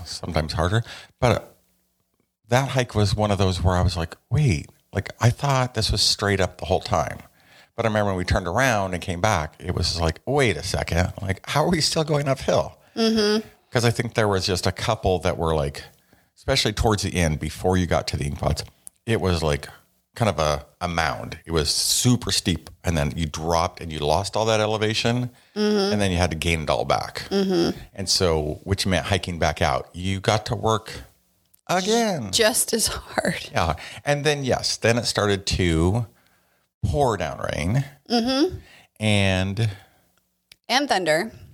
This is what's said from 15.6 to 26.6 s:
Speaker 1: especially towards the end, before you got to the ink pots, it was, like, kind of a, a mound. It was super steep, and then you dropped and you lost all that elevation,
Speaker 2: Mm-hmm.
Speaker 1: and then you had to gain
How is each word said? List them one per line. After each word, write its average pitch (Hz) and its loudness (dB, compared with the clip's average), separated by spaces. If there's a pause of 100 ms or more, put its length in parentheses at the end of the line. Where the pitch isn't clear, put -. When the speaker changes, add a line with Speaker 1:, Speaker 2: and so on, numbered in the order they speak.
Speaker 1:
especially 131 0
towards 107 0
the 85 -4
end, 80 2
before 92 -2
you 90 2
got 80 0
to - -4
the 71 -4
ink 69 -6
pots, 78 -2 (420)
it 110 0
was, 87 2
like, 73 0 (480)
kind 110 2
of 85 0
a, 76 0 (160)
a 87 -2
mound. 73 -2
It 80 -12
was 80 2
super - 0
steep, - -2 (140)
and 85 0
then 73 0
you 85 -2
dropped 82 0
and 82 -8
you 78 -8
lost 78 0
all 107 0
that 110 4
elevation, 110 0 (260)
Speaker 2:
Mm-hmm. 208 0
Speaker 1:
and 104 0
then 98 2
you 87 0
had 87 2
to - -4
gain 82 0